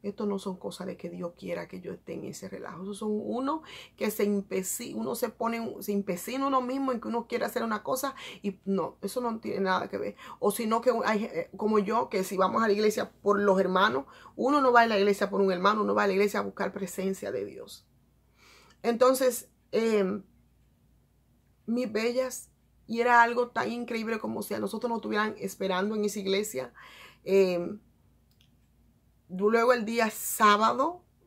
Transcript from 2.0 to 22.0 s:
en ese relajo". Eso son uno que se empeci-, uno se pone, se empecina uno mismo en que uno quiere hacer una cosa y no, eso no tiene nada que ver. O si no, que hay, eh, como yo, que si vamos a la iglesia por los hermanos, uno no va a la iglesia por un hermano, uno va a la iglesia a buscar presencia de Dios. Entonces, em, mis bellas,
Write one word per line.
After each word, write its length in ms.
en 120
ese 240
relajo". 340
Eso 100
son 180
uno 500
que 120
se 160
empeci-, 680
uno 200
se 140
pone, 520
se 100
empecina 560
uno 140
mismo 300
en 80
que 80
uno 200
quiere 180
hacer 180
una 200
cosa 320
y 240
no, 360
eso 200
no 180
tiene 220
nada 280
que 80
ver. 180
O 120
si 140
no, 160
que 100
hay, 200
eh, 320
como 200
yo, 320
que 140
si 140
vamos 260
a 40
la 60
iglesia 380
por 180
los 200
hermanos, 460
uno 260
no 100
va 100
a 60
la 100
iglesia 320
por 120
un 100
hermano, 300
uno 120
va 100
a 40
la 60
iglesia 260
a 40
buscar 300
presencia 580
de 140
Dios. 400
Entonces, 680
em, 520
mis 240
bellas, 600